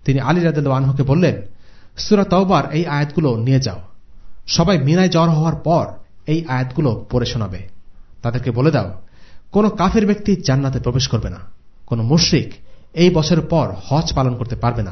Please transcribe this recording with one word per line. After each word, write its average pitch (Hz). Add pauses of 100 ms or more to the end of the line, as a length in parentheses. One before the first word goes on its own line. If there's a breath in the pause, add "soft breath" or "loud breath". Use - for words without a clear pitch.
তিনি 135
আলী 156
রাদিয়াল্লাহু 147
আনহুকে 135
বললেন, 135 (540 soft breath)
"সূরা 202
তাওবার 180
এই 165
আয়াতগুলো 147
নিয়ে 127
যাও, 101 (680)
সবাই 170
মিনায় 165
জড়ো 170
হওয়ার 156
পর 151 (400)
এই 160
আয়াতগুলো 127
পড়ে 120
শোনাবে। 101 (540)
তাদেরকে 117
বলে 127
দাও, 101 (500 soft breath)
কোনো 208
কাফের 202
ব্যক্তি 202
জান্নাতে 135
প্রবেশ 120
করবে 113
না, 90 (480)
কোনো 117
মুশরিক 160 (420 soft breath)
এই 175
বছরের 160
পর 123 (100)
হজ 156
পালন 127
করতে 113
পারবে 117
না 95